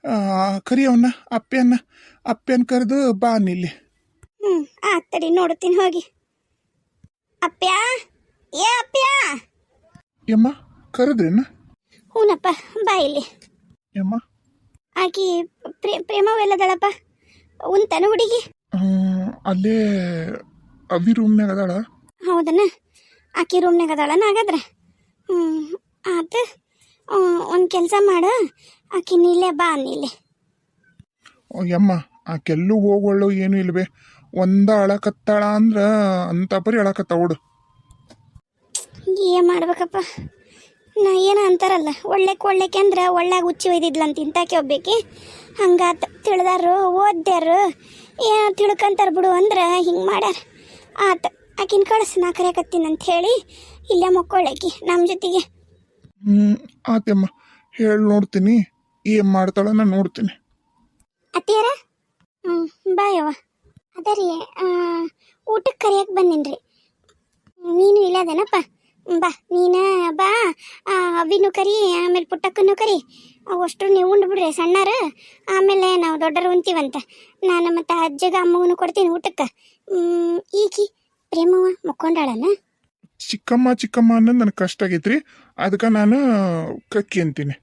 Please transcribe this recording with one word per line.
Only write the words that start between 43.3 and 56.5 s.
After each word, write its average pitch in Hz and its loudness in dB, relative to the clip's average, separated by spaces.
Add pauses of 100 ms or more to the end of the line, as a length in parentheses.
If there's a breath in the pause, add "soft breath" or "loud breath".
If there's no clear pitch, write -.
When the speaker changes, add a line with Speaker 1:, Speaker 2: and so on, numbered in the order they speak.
Speaker 2:
ಹುಚ್ಚಿ 359 -2
ಒಯ್ದಿದ್ಲಂತ 320 0
ಇಂತಾಕೆ 339 -2
ಒಬ್ಬೇಕಿ. 311 0 (540 loud breath)
ಹಂಗಾತ, 359 2 (200)
ತಿಳ್ದಾರು, 370 2
ಓದ್ಯಾರು, 359 2 (580 loud breath)
ಏ 427 2
ತಿಳ್ಕಂತಾರ 403 0
ಬಿಡು 370 2
ಅಂದ್ರ 381 2 (180)
ಹಿಂಗ್ 359 0
ಮಾಡ್ಯಾರ. 403 -2 (760 soft breath)
ಆತ, 349 -2 (340)
ಆಕಿನ್ 392 2
ಕಳ್ಸ್, 440 0
ನಾ 349 0
ಕರ್ಯಾಕತ್ತೀನಿ 359 -2
ಅಂತ 311 -4
ಹೇಳಿ 359 0 (560 loud breath)
ಇಲ್ಲೇ 370 2
ಮಕ್ಕೊಳ್ಳಾಕಿ 359 0
ನಮ್ 349 2
ಜೊತೆಗೆ. 370 -4 (640)
Speaker 1:
ಹ್ಮ್, 208 4 (320)